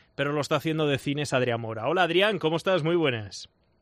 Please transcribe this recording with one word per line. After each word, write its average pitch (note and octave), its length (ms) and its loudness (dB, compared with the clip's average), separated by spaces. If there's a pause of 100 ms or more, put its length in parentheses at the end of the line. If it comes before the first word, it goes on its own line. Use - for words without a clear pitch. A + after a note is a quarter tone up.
(140)
pero C#3+ 180 -2
lo D3+ 80 0
está D3+ 160 0
haciendo D#3 300 0
de C#3+ 100 2
cine, D3+ 260 -2
es C#3+ 120 -2
Adrián B2 260 0
Mora. A2+ 260 -6
Hola, F3 180 2
Adrián, F#3 340 2
¿cómo D#3+ 180 0
estás? F3+ 260 0
Muy E3 140 0
buenas. A#2+ 540 -2 (320)